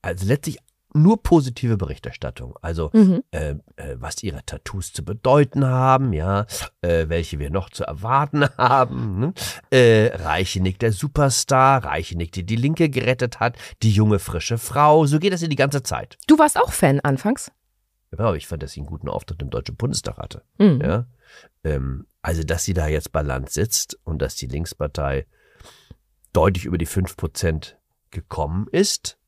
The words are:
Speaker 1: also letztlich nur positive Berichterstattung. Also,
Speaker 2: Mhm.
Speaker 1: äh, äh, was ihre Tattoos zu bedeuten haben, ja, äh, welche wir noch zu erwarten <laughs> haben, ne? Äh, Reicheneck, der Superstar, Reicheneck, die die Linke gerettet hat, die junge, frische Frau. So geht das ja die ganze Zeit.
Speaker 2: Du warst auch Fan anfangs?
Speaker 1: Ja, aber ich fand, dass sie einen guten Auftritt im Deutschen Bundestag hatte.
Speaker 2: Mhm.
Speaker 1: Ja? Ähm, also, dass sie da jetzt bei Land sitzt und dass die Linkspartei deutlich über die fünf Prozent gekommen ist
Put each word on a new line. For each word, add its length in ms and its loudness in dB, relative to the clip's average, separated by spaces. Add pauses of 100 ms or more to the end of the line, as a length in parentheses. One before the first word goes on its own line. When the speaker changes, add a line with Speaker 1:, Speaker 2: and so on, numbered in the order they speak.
Speaker 1:
also 260 -6
letztlich 320 -2 (360)
nur 280 6
positive 560 2
Berichterstattung. 800 -10
Also, 320 -4
Speaker 2:
Mhm. 380 6
Speaker 1:
äh, 220 -4 (240)
äh, 200 -12
was 260 -12
ihre 220 -8
Tattoos 480 -10
zu 100 -10
bedeuten 640 2
haben, 480 2
ja, 320 0 (380)
äh, 260 2
welche 300 -4
wir 100 -6
noch 220 -4
zu 140 -8
erwarten 640 0
<laughs> 80 -16
haben, 600 2
ne? 140 -2 (380)
Äh, 520 6
Reicheneck, 560 -2
der 140 0
Superstar, 920 2
Reicheneck, 480 -6
die 120 -6
die 120 -2
Linke 340 2
gerettet 500 -2
hat, 160 -2 (260)
die 80 6
junge, 280 4
frische 400 -6
Frau. 480 4
So 120 2
geht 140 0
das 80 -4
ja 80 -4
die 80 -2
ganze 260 0
Zeit. 440 -10
Speaker 2:
Du 120 8
warst 220 4
auch 120 2
Fan 280 4
anfangs? 500 -2 (600)
Speaker 1:
Ja, 140 -2
aber 100 2
ich 100 -10
fand, 160 -8
dass 100 -12
sie 80 -12
einen 60 -10
guten 220 -10
Auftritt 320 -8
im 80 -6
Deutschen 280 -6
Bundestag 420 -6
hatte. 240 -14 (160)
Speaker 2:
Mhm. 240 6
Speaker 1:
Ja? 240 0 (580)
Ähm, 420 -4 (140)
also, 240 -2
dass 200 -2
sie 100 -2
da 120 0
jetzt 260 -4
bei 100 -2
Land 260 -4
sitzt 560 -4
und 160 -6
dass 160 -4
die 100 -10
Linkspartei 800 -6 (1120)
deutlich 320 2
über 100 -2
die 80 -2
fünf 320 -4
Prozent 600 -6 (320)
gekommen 640 -6
ist 440 -2 (120)